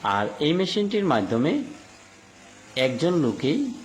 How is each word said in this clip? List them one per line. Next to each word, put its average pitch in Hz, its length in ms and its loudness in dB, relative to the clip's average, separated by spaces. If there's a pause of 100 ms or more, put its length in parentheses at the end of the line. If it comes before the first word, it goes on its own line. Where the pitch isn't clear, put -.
আর 101 220 0 (140)
এই 151 140 2
মেশিনটির 202 520 0
মাধ্যমে 127 580 2 (1120)
একজন 131 380 2
লোকেই 160 580 0 (140)